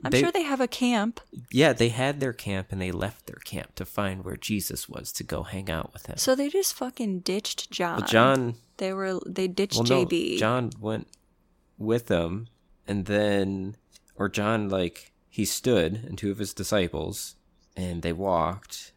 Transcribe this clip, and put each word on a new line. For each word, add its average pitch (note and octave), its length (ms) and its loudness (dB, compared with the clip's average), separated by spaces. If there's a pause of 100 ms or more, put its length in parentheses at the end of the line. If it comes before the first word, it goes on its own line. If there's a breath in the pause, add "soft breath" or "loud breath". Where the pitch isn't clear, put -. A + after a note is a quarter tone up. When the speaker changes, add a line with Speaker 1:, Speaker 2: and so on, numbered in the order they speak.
Speaker 1:
I'm - 80 -2
Speaker 2:
They C4 100 6
Speaker 1:
sure E4+ 100 4
they F4 120 0
have C#4 180 -2
a B3 60 2
camp. A#3 520 0 (320)
Speaker 2:
Yeah, C3+ 220 6
they A#2 160 4
had C3+ 320 0
their C3 100 0
camp G2 400 -4
and F#2+ 100 -4
they F2+ 120 -2
left - 340 -6
their - 160 -16
camp - 320 -10
to F#2+ 100 -8
find F#2+ 380 -4
where A2 140 -8
Jesus - 500 -4
was - 260 -12
to - 120 -8
go - 180 -4
hang F#2+ 260 -6
out E2 220 -4
with - 140 -16
him. - 120 -12
Speaker 1:
So C4 180 2
they C#4 120 0
just F#4+ 260 0
fucking A3 480 -4
ditched - 480 -4
John. E3+ 300 -2
Speaker 2:
Well, - 80 -4
John A#2+ 480 4 (220)
Speaker 1:
They F#3+ 160 -4
were, F#3+ 320 -4
they F#3 240 -4
ditched F#3+ 260 0
Speaker 2:
Well, - 80 4
no, B2+ 200 6
Speaker 1:
J - 20 4
B. - 320 0
Speaker 2:
John A#2 420 2
went A2 280 -4 (680)
with A2+ 300 0
them F2+ 400 2 (400)
and G2 200 -2
then, G2+ 680 2 (400)
or G2 140 0
John, G#2 400 0
like, F#2 420 -2 (180)
he A2 140 -2
stood G2 520 4 (120)
and F2+ 100 -8
two G2+ 140 -2
of F#2+ 60 -4
his G#2 160 -6
disciples, F2+ 840 -2 (400)
and F2 280 -4
they E2+ 100 0
walked, F2+ 840 -2